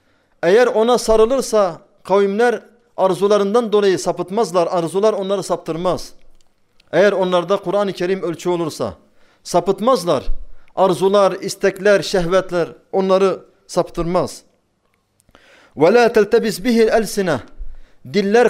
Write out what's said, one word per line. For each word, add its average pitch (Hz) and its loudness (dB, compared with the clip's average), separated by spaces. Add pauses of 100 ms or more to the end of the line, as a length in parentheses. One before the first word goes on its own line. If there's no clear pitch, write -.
(420)
Eğer 208 4
ona 226 2
sarılırsa 220 0 (240)
kavimler 202 0 (340)
arzularından 202 0
dolayı 202 2
sapıtmazlar. 175 -2
Arzular 185 0
onları 196 -4
saptırmaz. 170 -6 (800)
Eğer 196 4
onlarda 180 0
Kur'an-ı 196 -2
Kerim 180 -4
ölçü 165 -6
olursa 156 -4 (500)
sapıtmazlar. 185 0 (520)
Arzular, 190 2
istekler, 190 0
şehvetler 180 -2 (240)
onları 190 0 (220)
saptırmaz. 170 -4 (1300)
"Ve 165 4
lâ 233 4
teltebis 214 0
bihil 226 2
elsine." 190 -2 (720)
Diller 208 2